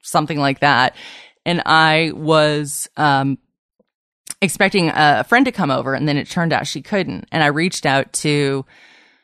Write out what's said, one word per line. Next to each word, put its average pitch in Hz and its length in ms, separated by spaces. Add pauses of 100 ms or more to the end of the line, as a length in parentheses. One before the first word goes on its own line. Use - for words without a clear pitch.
something 147 380
like 139 220
that. 127 340 (500)
And 175 200
I 160 500
was, 151 800
um, 139 420 (1040)
expecting 190 480
a, 147 300
a - 60
friend 240 200
to 254 60
come 165 180
over, 135 240
and 135 140
then 147 100
it - 120
turned 165 240
out 117 120
she - 160
couldn't. - 500
And 160 120
I 147 40
reached 156 380
out 135 280
to, 139 520 (580)